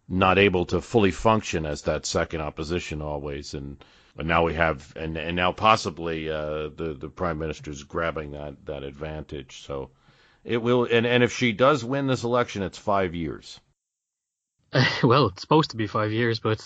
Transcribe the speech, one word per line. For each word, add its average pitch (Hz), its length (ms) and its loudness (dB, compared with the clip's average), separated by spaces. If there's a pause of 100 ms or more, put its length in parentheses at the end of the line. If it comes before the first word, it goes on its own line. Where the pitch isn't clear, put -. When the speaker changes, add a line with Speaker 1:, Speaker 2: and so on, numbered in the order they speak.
Speaker 1:
not 92 320 4
able 92 280 4
to 87 140 0
fully 101 300 4
function 104 540 2
as 73 180 -6
that 76 220 -2
second 82 340 -2
opposition 78 600 -6
always. 71 520 -8
And, 69 300 -12 (340)
and 78 120 -6
now 82 160 4
we 80 80 0
have, 80 420 0
and, 80 220 -6
and 82 180 -4
now 90 160 2
possibly, 82 800 0
uh, 76 380 -4
the, 80 280 -6
the 67 120 -12
Prime 85 280 -4
Minister's 76 460 -8
grabbing 78 480 -4
that, 71 340 -14
that 71 180 -10
advantage. 73 800 -12
So 69 280 -10 (540)
it 117 160 -2
will, 120 240 2
and, 117 200 2
and 123 160 4
if 120 120 4
she 123 180 0
does 127 320 4
win 135 240 -4
this 120 160 0
election, 120 400 -2
it's 87 140 -6
five 95 360 0
years. 76 460 -8 (1120)
Speaker 2:
<laughs> 139 60 4 (240)
Well, 131 240 6
it's - 140 -6
supposed 156 300 4
to 117 60 -8
be 107 100 -2
five 107 260 -2
years, 117 260 0
but, 110 260 -2